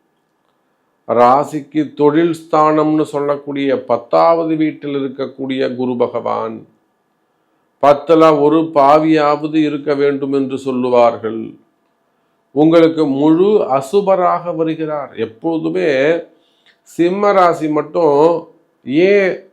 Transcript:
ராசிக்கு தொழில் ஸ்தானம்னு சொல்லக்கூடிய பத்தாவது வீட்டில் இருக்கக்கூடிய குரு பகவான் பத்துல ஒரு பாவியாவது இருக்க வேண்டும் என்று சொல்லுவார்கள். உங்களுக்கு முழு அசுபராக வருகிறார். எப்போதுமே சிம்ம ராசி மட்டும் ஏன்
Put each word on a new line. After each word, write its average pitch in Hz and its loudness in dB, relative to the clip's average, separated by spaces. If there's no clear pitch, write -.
ராசிக்கு 135 0
தொழில் 156 2
ஸ்தானம்னு 156 0
சொல்லக்கூடிய 143 -4
பத்தாவது 165 0
வீட்டில் 147 -4
இருக்கக்கூடிய 131 -6
குரு 127 -4
பகவான் 113 -6
பத்துல 151 4
ஒரு 151 4
பாவியாவது 151 2
இருக்க 147 -2
வேண்டும் 139 -2
என்று 135 -2
சொல்லுவார்கள். 120 -2
உங்களுக்கு 160 2
முழு 156 2
அசுபராக 175 -2
வருகிறார். 156 -6
எப்போதுமே 160 -2
சிம்ம 196 -2
ராசி 170 2
மட்டும் 151 0
ஏன் 190 0